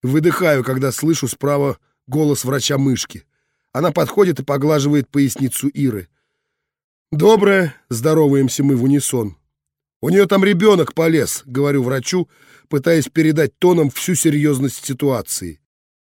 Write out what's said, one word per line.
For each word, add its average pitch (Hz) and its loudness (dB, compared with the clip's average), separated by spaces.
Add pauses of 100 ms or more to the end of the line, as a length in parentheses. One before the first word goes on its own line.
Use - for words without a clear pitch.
Выдыхаю, 151 0
когда 131 -2
слышу 151 -2
справа 143 -2 (300)
голос 147 -2
врача-мышки. 135 -2 (480)
Она 156 -2
подходит 175 0
и - -10
поглаживает 143 0
поясницу 139 -2
Иры. 113 -4 (1040)
"Доброе!" — 190 4 (160)
здороваемся 139 2
мы 139 2
в 120 0
унисон. 131 -2 (640)
"У - -4
нее 196 4
там 196 2
ребенок 196 2
полез", — 160 0
говорю 139 -2
врачу, 135 -4 (400)
пытаясь 156 0
передать 156 0
тоном 170 2
всю - -4
серьезность 147 0
ситуации. 123 -6 (500)